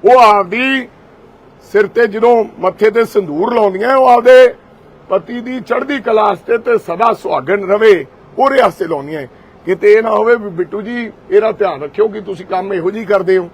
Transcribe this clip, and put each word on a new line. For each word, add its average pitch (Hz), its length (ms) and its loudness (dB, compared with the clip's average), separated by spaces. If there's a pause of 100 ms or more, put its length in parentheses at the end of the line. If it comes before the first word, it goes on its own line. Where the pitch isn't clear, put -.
ਉਹ 247 140 6
ਆਪਦੀ 233 680 2 (840)
ਸਿਰ 202 160 2
ਤੇ 226 200 0
ਜਦੋਂ 226 380 2 (140)
ਮੱਥੇ 185 320 0
ਤੇ 233 140 0
ਸੰਦੂਰ 190 480 -4
ਲਾਉਂਦੀਆਂ, 220 440 0
ਉਹ 262 100 2
ਆਪਦੇ 247 460 6 (560)
ਪਤੀ 233 320 -6
ਦੀ 254 180 -10
ਚੜ੍ਹਦੀ 262 400 -6
ਕਲਾ 214 240 0
ਵਾਸਤੇ 208 340 -2
ਤੇ 226 200 -2
ਸਦਾ 202 360 -2
ਸੁਹਾਗਣ 175 540 -4
ਰਵੇ 202 380 2 (320)
ਉਹਦੇ 269 240 2
ਵਾਸਤੇ 185 260 -2
ਲਾਉਂਦੀਆਂ। 147 400 -8 (380)
ਕਿਤੇ 190 280 2
ਇਹ 220 100 2
ਨਾ 226 60 -4
ਹੋਵੇ 220 260 2
ਵੀ 208 140 -8
ਬਿੱਟੂ 180 320 -8
ਜੀ 233 300 -10 (200)
ਇਹਦਾ 208 200 2
ਧਿਆਨ 165 320 -4
ਰੱਖਿਓ 202 240 -2
ਕਿ 208 140 -8
ਤੁਸੀਂ 185 240 -12
ਕੰਮ 196 280 -6
ਇਹੋ 180 180 -4
ਜਿਹੀ 220 140 -10
ਕਰਦੇ 190 320 0
ਹੋ 170 160 -4